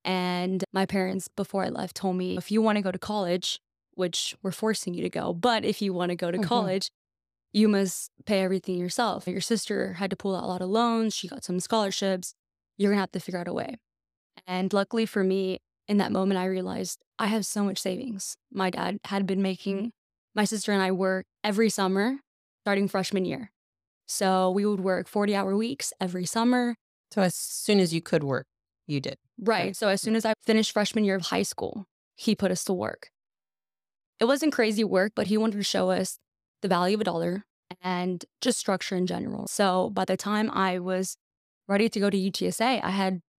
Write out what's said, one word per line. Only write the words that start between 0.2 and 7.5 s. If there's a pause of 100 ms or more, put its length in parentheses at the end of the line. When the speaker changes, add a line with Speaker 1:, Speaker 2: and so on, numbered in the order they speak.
Speaker 1:
my
parents,
before
I
left,
told
me,
"If
you
wanna
go
to
college, (320)
which
we're
forcing
you
to
go,
but
if
you
wanna
go
to
Speaker 2:
Mm-hmm.
Speaker 1:
college, (640)